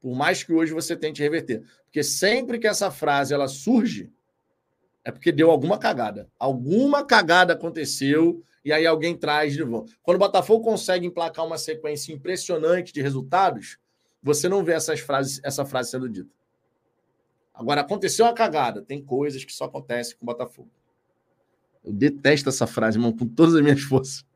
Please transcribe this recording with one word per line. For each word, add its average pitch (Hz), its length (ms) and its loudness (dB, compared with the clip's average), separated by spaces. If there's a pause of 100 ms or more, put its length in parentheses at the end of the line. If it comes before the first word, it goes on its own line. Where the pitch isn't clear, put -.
Por 127 140 -6
mais 175 280 0
que 170 100 -2
hoje 165 200 2
você 165 220 -4
tente 156 260 -6
reverter. 147 400 -2 (220)
Porque 147 200 -4
sempre 233 540 0
que 220 100 -2
essa 202 220 0
frase 143 440 0
ela 139 160 0
surge, 202 600 0 (920)
é - 80 -8
porque - 180 -2
deu 160 220 4
alguma 160 260 0
cagada. 107 600 -4
Alguma 180 640 0
cagada 180 500 4
aconteceu 160 880 0 (220)
e 143 80 -4
aí 156 140 2
alguém 165 320 0
traz 147 360 0
de 156 100 -4
volta. 113 280 -6 (100)
Quando 180 140 2
o 185 40 0
Botafogo 202 440 4
consegue 185 420 0
emplacar 165 400 -4
uma 160 120 -8
sequência 151 560 -8
impressionante 175 800 -2
de 143 80 -6
resultados, 135 760 -2 (460)
você 147 240 0
não 196 160 2
vê 165 100 2
essas 160 280 -2
frases, 139 420 -2
essa 139 220 -4
frase 127 240 -4
sendo 131 180 -6
dita. 92 260 -12 (1200)
Agora, 139 280 -2
aconteceu 202 440 0
uma 233 80 4
cagada. 143 480 0
"Tem 139 220 -12
coisas 135 400 -4
que - 80 -18
só - 140 -8
acontecem 120 500 -8
com - 80 -18
o 117 40 -8
Botafogo." - 440 -10 (1120)
Eu - 80 -10
detesto 139 560 2
essa 127 200 0
frase, 110 300 0
irmão, 117 140 2
com 113 160 -4
todas 165 280 6
as 151 60 6
minhas 143 200 4
forças. - 440 -2 (100)